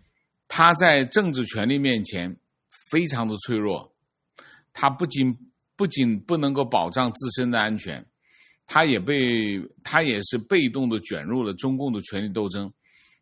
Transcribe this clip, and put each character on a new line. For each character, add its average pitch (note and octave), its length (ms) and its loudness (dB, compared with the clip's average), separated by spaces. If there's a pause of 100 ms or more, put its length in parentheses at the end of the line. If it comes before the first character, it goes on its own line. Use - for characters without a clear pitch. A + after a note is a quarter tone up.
(480)
他 E3+ 260 6
在 D#3 300 4
政 F3 300 0
治 B2+ 120 -2
权 G#2+ 220 -2
力 C#3 100 2
面 B2+ 260 0
前 F2+ 340 -6 (520)
非 E3+ 180 2
常 A#2+ 200 -2
的 G#2+ 80 -4
脆 A2 220 -4
弱， G2 360 -4 (800)
他 - 180 0
不 C#3 160 -2
仅， C3 320 0 (380)
不 G3+ 120 0
仅 A#2+ 320 2
不 E3+ 180 -2
能 C#3 160 0
够 C3+ 100 0
保 G#2 260 0
障 B2+ 220 0
自 B2 240 -6
身 B2 160 0
的 A#2 80 2
安 G#2+ 180 0
全， D2+ 280 -10 (600)
他 D#3+ 200 4
也 B2 140 2
被， A2+ 600 0 (220)
他 E3 200 2
也 A2+ 180 0
是 A#2 160 -4
被 C#3 320 0
动 B2+ 200 -2
地 A2 100 -2
卷 E2+ 240 -8
入 A#2+ 200 -2
了 G2+ 100 -4
中 C3 240 -4
共 C3+ 140 -4
的 G#2 100 -4
权 G2+ 220 -6
力 G#2+ 80 -6
斗 G#2 160 -2
争， G2 260 -8 (480)